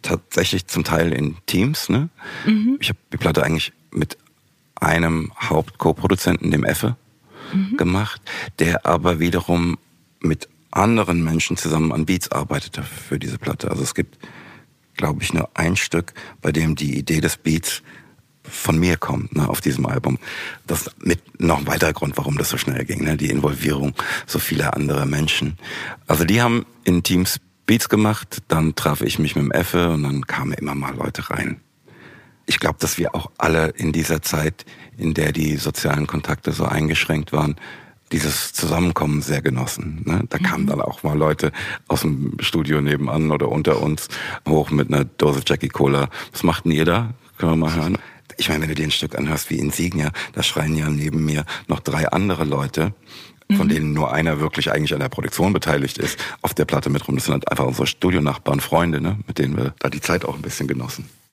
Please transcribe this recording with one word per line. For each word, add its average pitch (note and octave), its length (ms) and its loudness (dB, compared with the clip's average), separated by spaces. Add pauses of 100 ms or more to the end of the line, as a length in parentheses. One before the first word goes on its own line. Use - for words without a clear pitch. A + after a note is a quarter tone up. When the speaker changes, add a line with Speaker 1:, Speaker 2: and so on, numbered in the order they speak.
Speaker 1:
tatsächlich - 640 -2
zum - 160 -2
Teil D#2+ 300 2
in D2+ 320 -2
Teams, A#2+ 460 0
ne? C3+ 180 2 (380)
Speaker 2:
Mhm. A3 340 4
Speaker 1:
Ich - 80 -2
hab - 80 -2 (160)
die - 60 -6
Platte - 240 2
eigentlich - 320 0 (160)
mit - 260 -4 (600)
einem E2 600 2
Haupt-Co-Produzenten, E2 1120 0
dem D2+ 140 2
Effe, - 320 0 (560)
Speaker 2:
Mhm. F#3+ 240 0
Speaker 1:
gemacht, G2 460 0 (380)
der E2 260 2
aber E2+ 340 2
wiederum F2 560 2 (440)
mit - 280 0 (220)
anderen F#2+ 520 2
Menschen D#2+ 360 0
zusammen D#2+ 340 2
an D#2 140 0
Beats F2+ 260 -2
arbeitete - 500 -4
für - 360 -8
diese - 200 -6
Platte. - 320 -4
Also - 120 -2
es - 120 -4
gibt, - 240 -4 (800)
glaub D2 260 -2
ich, - 100 -2
nur - 220 0
ein E2 220 0
Stück, - 360 -2 (280)
bei D#2+ 120 0
dem D#2+ 220 2
die C#2+ 240 -2
Idee D#2 220 0
des D#2 160 0
Beats - 460 -2 (600)
von - 360 -2
mir F2 180 4
kommt, - 400 -4
ne, D2+ 120 2
auf - 120 -2
diesem - 260 0
Album. - 320 0 (480)
Das - 200 -2
ist - 180 -16
mit - 360 -2
noch E2 180 4
ein C#2+ 80 -4
weiterer D2+ 260 2
Grund, C#2+ 240 -2
warum C#2+ 220 -2
das - 120 -2
so - 80 -4
schnell - 260 -2
ging, - 200 -4
ne, D2+ 120 0
die D2+ 140 -2
Involvierung C#2+ 640 0 (320)
so - 120 -4
vieler - 360 -2
anderer C#2+ 320 0
Menschen. D2+ 520 0 (480)
Also D#2 180 2
die G#2 180 4
haben A#2 220 2 (200)
in F2 180 4
Teams F2+ 380 2 (260)
Beats A2+ 220 4
gemacht, G#2+ 600 2
dann D#2+ 280 2
traf D2 260 0
ich - 160 0
mich D2 180 0
mit D2+ 80 2
dem - 80 0
Effe F2 380 2
und D2+ 140 0
dann C#2 220 -2
kamen C#2 260 -4
immer D2 220 -6
mal C2+ 200 -6
Leute - 360 -8
rein. - 300 -4 (840)
Ich - 140 0
glaub, - 180 2
dass - 180 -2
wir E2+ 200 -2
auch - 220 -6
alle D#2+ 320 4
in D#2+ 200 -2
dieser D#2+ 320 0
Zeit, D#2 420 -2 (320)
in D#2+ 180 0
der D2+ 180 2
die D#2 240 0
sozialen D2 500 0
Kontakte D2+ 460 -4
so D#2 120 -2
eingeschränkt D#2 680 0
waren, D2+ 240 2 (560)
dieses D#2 400 -2
Zusammenkommen E2 680 2
sehr C#2 220 -2
genossen, C#2 600 -4
ne? E2+ 240 0
Da - 100 -4
kamen - 240 0
Speaker 2:
Mhm. - 60 2
Speaker 1:
dann D2 120 0
auch - 220 -4
mal D2+ 160 0
Leute D#2 320 2 (380)
aus - 140 0
dem D2 360 0
Studio D2+ 420 0
nebenan D2 520 2
oder D2 160 2
unter D2+ 340 2
uns D2+ 240 0 (420)
hoch D2+ 220 4
mit D2 240 4
einer C#2+ 100 4
Dose C#2 400 2
Jackie C#2+ 240 0
Cola. C#2 400 2 (220)
„Was - 140 -8
macht E2+ 220 2
denn E2+ 40 4
ihr D#2 140 4
da? A2+ 300 2 (220)
Können E2+ 140 2
wir D#2+ 60 4
mal D#2+ 180 2
hören?“ E2 240 0 (380)
Ich - 120 -2
meine, D2+ 140 0
wenn D#2+ 60 -2
du D2+ 80 -2
dir D#2 80 -2
ein D2+ 80 -2
Stück - 260 -4
anhörst D2+ 320 -2
wie D#2+ 80 -2
Insignia, D#2 540 -2 (220)
da E2 100 -2
schreien D#2 320 0
ja D#2 120 0
neben D2+ 360 0
mir D2+ 200 0 (220)
noch - 140 -2
drei D2+ 260 -2
andere F2 380 0
Leute, C#2+ 500 -2 (600)
von G2 100 4
Speaker 2:
Mhm. - 40 2
Speaker 1:
denen D#2 220 0
nur D2 200 0
einer D#2 260 2
wirklich - 320 2
eigentlich D2+ 240 2
an D2 60 -2
der C2+ 80 0
Produktion - 440 0
beteiligt C#2+ 460 2
ist, - 180 -2 (260)
auf - 120 -2
der - 100 2
Platte C#2 260 0
mit C#2+ 180 0
rum. C#2 80 0
Das B1+ 80 0
sind - 80 0
halt - 180 0
einfach - 160 2
unsere C2+ 220 0
Studionachbarn, D2 720 2
Freunde, E2 400 2
ne? F2+ 260 -2
Mit - 120 -8
denen C#2+ 180 0
wir C2+ 240 -2
da - 100 0
die D2 100 -6
Zeit F2 240 0
auch - 120 -4
ein D2+ 60 -10
bisschen - 260 -6
genossen. - 400 -6 (240)